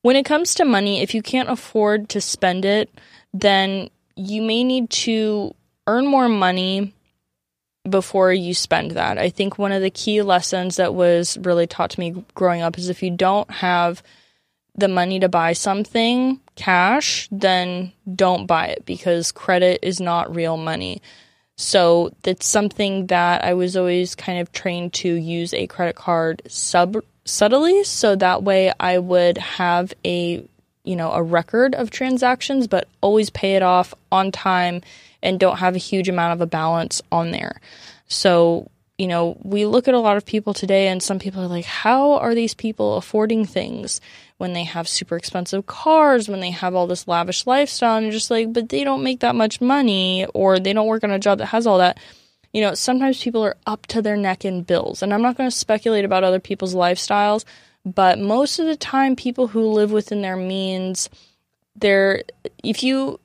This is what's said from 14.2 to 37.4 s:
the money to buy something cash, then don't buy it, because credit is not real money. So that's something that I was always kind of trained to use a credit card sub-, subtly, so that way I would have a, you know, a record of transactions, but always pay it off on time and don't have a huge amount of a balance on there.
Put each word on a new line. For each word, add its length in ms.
the 140
money 320
to 100
buy 240
something 840
cash, 760
then 600
don't 320
buy 220
it, 180
because 440
credit 520
is 180
not 320
real 240
money. 420
So 540
that's 240
something 600
that 360
I 100
was 240
always 380
kind 240
of 120
trained 420
to 200
use 400
a 140
credit 280
card 520
sub-, 560
subtly, 600
so 320
that 260
way 380
I 180
would 400
have 560
a, 400
you 120
know, 160
a 100
record 540
of 160
transactions, 760
but 220
always 280
pay 260
it 60
off 320
on 200
time 500
and 160
don't 180
have 160
a 60
huge 280
amount 260
of 80
a 40
balance 560
on 200
there. 280